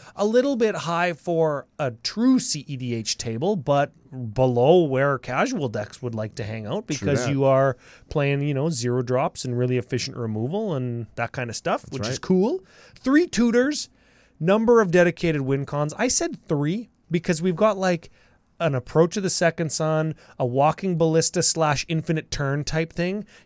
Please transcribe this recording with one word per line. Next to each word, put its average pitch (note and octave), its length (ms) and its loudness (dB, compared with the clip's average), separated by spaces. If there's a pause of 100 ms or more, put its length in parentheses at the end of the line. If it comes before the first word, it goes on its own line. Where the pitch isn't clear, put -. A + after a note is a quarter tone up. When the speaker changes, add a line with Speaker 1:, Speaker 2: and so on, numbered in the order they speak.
(160)
Speaker 1:
a G3+ 100 0
little B3+ 300 2
bit G#3+ 180 0
high E3+ 380 -2
for D#3+ 560 -2 (100)
a C3+ 140 -2
true A#3+ 480 2
C - 300 -4
E C#3 80 -6
D A#2+ 180 -4
H A2+ 220 -4
table, C3+ 400 -2
but C#3+ 340 0 (420)
below C3 520 6
where C3+ 320 2
casual D#3+ 500 -2
decks G#2 340 -8
would A#2+ 140 -6
like G#2+ 200 -6
to A2 100 -8
hang A2 200 -8
out E3+ 220 -6
Speaker 2:
True D3 120 -4
Speaker 1:
because C3+ 260 0
Speaker 2:
that. C#3+ 80 -2
Speaker 1:
you C3+ 100 0
are C3+ 320 4 (340)
playing, C#3+ 340 0
you D3 100 -2
know, C#3 160 0
zero B2 320 -2
drops B2+ 420 -2
and B2 140 -4
really B2 200 2
efficient B2 380 -4
removal B2+ 580 -4
and A#2+ 420 -4
that A#2 180 -6
kind A#2+ 160 -6
of - 80 -10
stuff, - 240 -2
Speaker 2:
That's - 120 -16
Speaker 1:
which C3 140 -6
is C3 80 -4
Speaker 2:
right. - 60 -10
Speaker 1:
cool. G#3 420 0 (320)
Three D4+ 320 2
tutors, A#3+ 600 0 (500)
number A3 400 4
of F#3+ 120 2
dedicated E3+ 500 2
win C3+ 240 0
cons. D3 320 -4
I A#3+ 100 0
said D#4 300 -2 (100)
three E3 440 -2 (200)
because E3 300 -2
we've F3 160 0
got, G3+ 200 2
like, F#3 320 -2 (520)
an D3+ 140 0
Approach D#3+ 400 2
of G3+ 80 -2
the F#3 60 0
Second E3 420 0
Sun, D#3 440 -2 (220)
a C3+ 80 0
Walking D3+ 520 0
Ballista E3 440 2
slash D3+ 460 0
Infinite D#3+ 420 -2
Turn C#3 360 -2
type D#3+ 260 -2
thing. F#3 320 -4 (220)